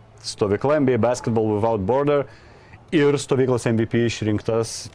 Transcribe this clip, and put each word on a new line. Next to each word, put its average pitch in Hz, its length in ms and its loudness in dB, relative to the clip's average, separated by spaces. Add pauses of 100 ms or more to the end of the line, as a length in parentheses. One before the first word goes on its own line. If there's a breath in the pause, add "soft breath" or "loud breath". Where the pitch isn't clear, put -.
(240)
stovykla 113 540 0
N 143 80 2
B 127 100 4
A - 20 0
Basketball 117 480 0 (100)
Without 113 300 0
Border 143 380 0 (680 loud breath)
ir 143 220 4
stovyklos 127 540 0
M 113 100 2
V 113 80 0
P 117 220 0
išrinktas, 113 880 -4